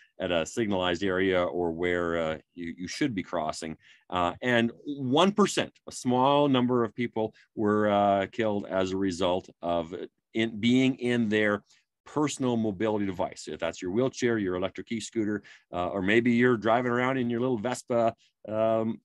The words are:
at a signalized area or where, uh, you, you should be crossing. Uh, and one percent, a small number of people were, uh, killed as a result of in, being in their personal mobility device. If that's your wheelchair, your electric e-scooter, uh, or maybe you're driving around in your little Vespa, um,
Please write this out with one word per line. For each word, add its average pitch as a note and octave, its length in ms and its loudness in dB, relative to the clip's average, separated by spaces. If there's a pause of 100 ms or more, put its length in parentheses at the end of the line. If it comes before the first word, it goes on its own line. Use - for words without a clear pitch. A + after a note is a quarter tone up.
(200)
at F2+ 120 -4
a E2 140 0
signalized F#2 580 -2
area F#2 400 2
or F2 280 -2
where, F2 460 -2
uh, D#2+ 200 -2 (180)
you, E2+ 220 -10
you F2 100 -10
should C#3 260 -2
be F#2 100 -4
crossing. D#2+ 540 -6 (320)
Uh, F2+ 320 0
and A#2 300 2 (140)
one C#3+ 460 2
percent, F#3 400 0 (160)
a - 40 -14
small C3+ 560 2
number B2 360 4
of G#2+ 120 -4
people A2 380 -4 (220)
were, G#2 340 2
uh, G2+ 420 4
killed G#2 380 -2
as F#2+ 220 0
a F#2+ 60 -2
result F#2 520 0 (120)
of E2+ 320 -2 (400)
in, A2+ 260 -2
being B2+ 360 2
in A#2+ 340 -2
their G#2 340 0 (420)
personal C3+ 520 -2
mobility G#2+ 480 -2
device. F#2 420 -6
If D#2 120 -10
that's E2 220 -6
your F2+ 100 -6
wheelchair, A#2+ 460 0
your F#2 180 -2
electric F#2+ 360 -6
e-scooter, G#2 520 -4 (280)
uh, F2 180 -4
or G2 120 -4
maybe A#2 300 4
you're B2 260 4
driving A#2 340 2
around B2+ 260 0
in A#2+ 120 -2
your A#2 120 -2
little B2 180 0
Vespa, A#2 560 -2 (320)
um, A2+ 560 0